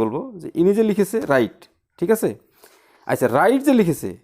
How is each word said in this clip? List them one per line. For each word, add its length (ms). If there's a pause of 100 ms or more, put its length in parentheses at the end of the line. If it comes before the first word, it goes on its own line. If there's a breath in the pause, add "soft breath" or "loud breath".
বলবো 180 (200)
যে 140
ইনি 240
যে 120
লিখেছে 260 (160)
রাইট, 260 (400)
ঠিক 180
আছে? 120 (800 soft breath)
আচ্ছা, 200 (120)
রাইট 300
যে 120
লিখেছে 300 (140)